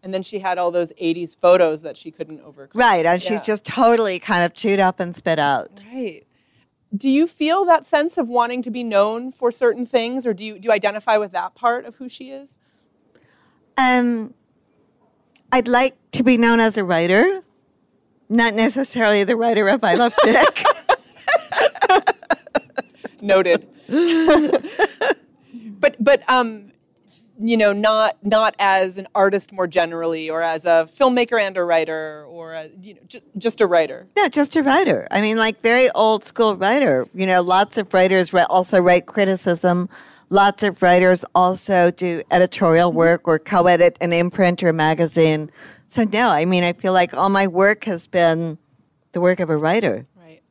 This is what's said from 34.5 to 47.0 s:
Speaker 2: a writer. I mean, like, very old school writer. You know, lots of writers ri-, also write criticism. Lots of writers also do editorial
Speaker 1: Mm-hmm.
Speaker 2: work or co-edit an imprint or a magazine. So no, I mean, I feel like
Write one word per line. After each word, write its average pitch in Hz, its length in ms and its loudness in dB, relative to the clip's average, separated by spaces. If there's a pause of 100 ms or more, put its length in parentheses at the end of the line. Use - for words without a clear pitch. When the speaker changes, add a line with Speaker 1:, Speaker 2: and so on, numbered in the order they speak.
Speaker 2:
a 311 80 2
writer. 277 480 0
I 196 80 0
mean, 214 160 -2
like, 220 240 -2
very 240 320 2
old 220 320 0
school 214 320 0
writer. 190 580 0
You 190 120 -4
know, 180 160 2
lots 185 360 0
of 196 160 -6
writers 185 380 2
ri-, 180 180 4
also 185 300 2
write 180 260 2
criticism. 180 840 -2 (420)
Lots 196 340 2
of 190 180 -4
writers 180 500 4
also 180 600 0
do 175 400 -6
editorial 170 580 2
Speaker 1:
Mm-hmm. 156 80 -6
Speaker 2:
work 165 300 2
or 156 100 2
co-edit 175 600 2
an 175 120 -2
imprint 175 520 0
or 170 60 2
a - 20 0
magazine. 156 760 0 (380)
So - 160 -4 (100)
no, 226 180 0
I 156 140 0
mean, 180 200 0
I 175 80 -2
feel 185 200 -4
like 180 220 0